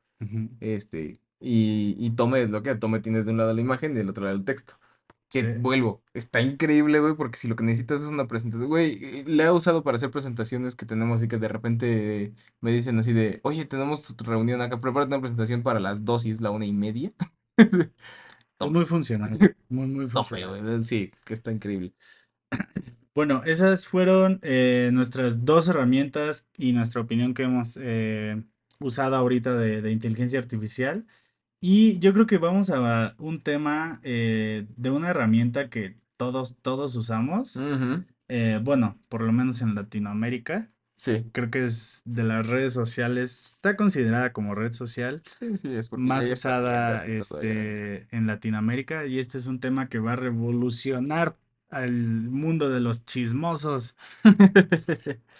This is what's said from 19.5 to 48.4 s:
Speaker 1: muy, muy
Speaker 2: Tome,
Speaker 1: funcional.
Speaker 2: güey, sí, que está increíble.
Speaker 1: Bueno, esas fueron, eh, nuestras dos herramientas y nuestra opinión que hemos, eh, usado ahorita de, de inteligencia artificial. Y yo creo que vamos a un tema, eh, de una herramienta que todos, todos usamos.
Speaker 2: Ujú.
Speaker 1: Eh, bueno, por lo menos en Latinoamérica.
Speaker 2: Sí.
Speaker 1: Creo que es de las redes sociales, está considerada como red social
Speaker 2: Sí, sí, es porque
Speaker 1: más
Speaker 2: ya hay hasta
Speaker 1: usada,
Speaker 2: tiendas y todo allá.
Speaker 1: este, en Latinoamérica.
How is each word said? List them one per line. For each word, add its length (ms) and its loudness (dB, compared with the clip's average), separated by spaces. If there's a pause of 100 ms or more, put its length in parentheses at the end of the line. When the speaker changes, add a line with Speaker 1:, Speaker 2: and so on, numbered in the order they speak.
Speaker 1:
muy, 200 -4
muy 180 -4
Speaker 2:
Tome, 60 -8
Speaker 1:
funcional. 480 -4
Speaker 2:
güey, 240 -2
sí, 280 -4 (120)
que 100 -10
está 180 -6
increíble. 420 -6 (1200)
Speaker 1:
Bueno, 300 0
esas 440 4
fueron, 540 4
eh, 500 4
nuestras 520 0
dos 240 6
herramientas 880 2
y 160 0
nuestra 280 0
opinión 340 0
que 100 -4
hemos, 360 -2
eh, 640 -2 (380)
usado 360 0
ahorita 400 2
de, 260 0
de 80 -2
inteligencia 480 -2
artificial. 680 -4 (540)
Y 400 6
yo 140 6
creo 120 6
que 120 4
vamos 320 2
a 480 2
un 220 -6
tema, 640 -2
eh, 600 -2 (100)
de 140 -4
una 200 0
herramienta 600 2
que 260 -8 (220)
todos, 440 -4
todos 340 -4
usamos. 600 -2
Speaker 2:
Ujú. 480 -2 (240)
Speaker 1:
Eh, 340 0
bueno, 360 0 (100)
por 140 -6
lo 100 2
menos 300 0
en 120 0
Latinoamérica. 960 -4 (260)
Speaker 2:
Sí. 360 -2
Speaker 1:
Creo 180 -4
que 140 -2
es 420 -6
de 180 -2
las 220 0
redes 280 0
sociales, 800 -4
está 200 0
considerada 560 2
como 220 -6
red 200 -4
social 480 -8 (160)
Speaker 2:
Sí, 180 -6
sí, 180 -8
es 140 -6
porque 180 -2
Speaker 1:
más 80 2
Speaker 2:
ya 120 0
hay 60 -2
hasta 180 -2
Speaker 1:
usada, 180 0
Speaker 2:
tiendas 400 -2
y 60 -4
todo 260 -6
allá. 140 -2
Speaker 1:
este, 640 -6
en 100 0
Latinoamérica. 800 -2